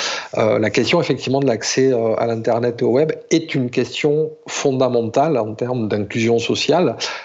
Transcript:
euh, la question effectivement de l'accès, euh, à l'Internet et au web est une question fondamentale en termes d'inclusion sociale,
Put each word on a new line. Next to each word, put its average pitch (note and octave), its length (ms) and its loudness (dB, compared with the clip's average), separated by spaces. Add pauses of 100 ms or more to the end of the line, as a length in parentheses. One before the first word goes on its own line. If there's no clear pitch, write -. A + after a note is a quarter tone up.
(380)
euh, A2 200 2
la G#2+ 120 0
question B2 300 2
effectivement C3 400 0
de C#3 60 0
l'accès, C3 460 2
euh, A2+ 240 2
à A#2 100 0
l'Internet A#2 540 0
et B2 40 0
au A#2 80 4
web D3+ 200 2 (180)
est D#3+ 240 0
une B2 160 0
question D3 600 0 (160)
fondamentale C3 920 0
en A2 180 -2
termes A#2+ 340 -4
d'inclusion A2+ 500 0
sociale, C#3 580 0 (280)